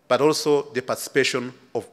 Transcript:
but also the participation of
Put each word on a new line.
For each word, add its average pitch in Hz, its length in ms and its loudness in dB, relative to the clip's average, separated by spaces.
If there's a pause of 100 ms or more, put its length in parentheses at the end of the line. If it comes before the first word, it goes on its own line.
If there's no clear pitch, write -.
but 123 120 2
also 147 420 2 (100)
the 123 100 -4
participation 123 680 -2 (220)
of 117 180 -6